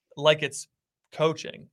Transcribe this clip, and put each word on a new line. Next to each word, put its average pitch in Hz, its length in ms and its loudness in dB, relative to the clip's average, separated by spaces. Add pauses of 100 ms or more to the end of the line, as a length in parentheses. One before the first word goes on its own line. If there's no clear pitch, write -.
(180)
like 151 240 4
it's - 260 -6 (440)
coaching. - 600 -4